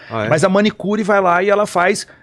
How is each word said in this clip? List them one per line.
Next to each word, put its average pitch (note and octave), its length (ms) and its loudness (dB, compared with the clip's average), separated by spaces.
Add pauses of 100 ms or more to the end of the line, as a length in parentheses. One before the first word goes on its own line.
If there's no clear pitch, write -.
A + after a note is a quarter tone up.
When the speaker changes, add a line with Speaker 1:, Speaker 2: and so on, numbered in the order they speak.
Speaker 1:
Ah, A2+ 160 -4
é? A2 40 -2
Speaker 2:
Mas D3+ 160 2
a F#3+ 40 2
manicure G#3 540 -2
vai G3+ 160 0
lá F3+ 240 2
e G3+ 60 0
ela G3+ 180 2
faz, F#3 400 -2 (160)